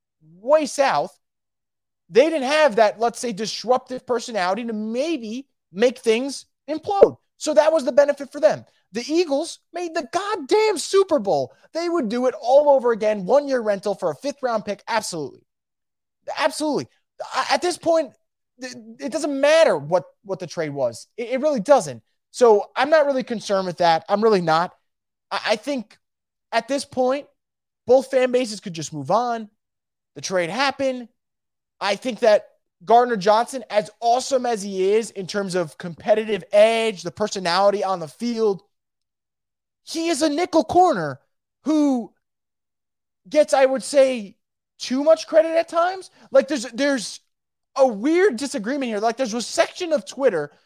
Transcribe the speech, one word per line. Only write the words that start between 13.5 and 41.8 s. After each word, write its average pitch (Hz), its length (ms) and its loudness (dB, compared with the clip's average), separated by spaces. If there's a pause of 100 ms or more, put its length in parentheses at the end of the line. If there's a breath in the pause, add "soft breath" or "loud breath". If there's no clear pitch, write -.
rental 208 340 -4
for 180 160 -2
a 147 40 -6
fifth-round 240 500 -6
pick. 202 220 -10
Absolutely. 175 580 -6 (920)
Absolutely. 285 520 -4 (460)
I, 262 160 -4
at - 100 0
this 349 160 -4
point, 320 360 -2 (480)
th-, 247 140 -14 (260)
it 277 100 -8
doesn't 285 300 -4
matter 285 360 4
what, 165 280 -2 (180)
what 190 160 -8
the 175 80 -10
trade 156 240 -6
was. 127 460 -6
It, 233 140 -10
it 254 100 -4
really 285 200 0
doesn't. 180 420 2 (280)
So 220 460 4
I'm 254 120 0
not 311 180 4
really 262 180 -2
concerned 196 420 -4
with 175 120 -8
that. 165 300 2
I'm 208 140 0
really 214 180 4
not. 165 320 0 (600)
I, 196 140 -4
I 220 100 2
think 262 420 -8 (540)
at 233 160 -2
this 277 160 -4
point, 262 420 -4 (600)
both 254 240 4
fan 254 200 2
bases 240 300 -2
could 180 140 -12
just 160 180 -10
move 143 180 -10
on. 226 400 -2 (640)
The 147 80 -16
trade 180 280 -4
happened. 262 580 -4 (720)
I 202 160 -2
think 226 240 -8
that 214 260 4 (380)
Gardner 240 320 4
Johnson, 214 540 0
as 208 200 -2 (100)
awesome 247 460 0
as 226 160 -4
he 190 300 0
is 220 180 0
in 196 160 -10
terms 196 280 -6
of 175 240 -4
competitive 202 720 -2
edge, 220 500 2
the 170 80 -8
personality 196 720 0
on 190 160 -2
the 160 100 -10
field, 220 540 -2 (1200)
he 330 240 -6
is 294 140 -2
a 320 60 2
nickel 320 360 0
corner 240 560 2 (440)
who 277 480 0 (1160)